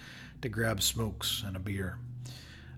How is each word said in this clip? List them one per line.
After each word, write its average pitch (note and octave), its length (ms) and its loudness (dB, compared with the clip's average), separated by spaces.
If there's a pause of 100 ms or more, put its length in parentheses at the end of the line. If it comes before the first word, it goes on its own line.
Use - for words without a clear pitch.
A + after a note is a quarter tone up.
(420)
to C3 60 2
grab A2 340 4
smokes - 640 4
and F#2 100 -2
a F2+ 40 -2
beer. F#2+ 380 0 (800)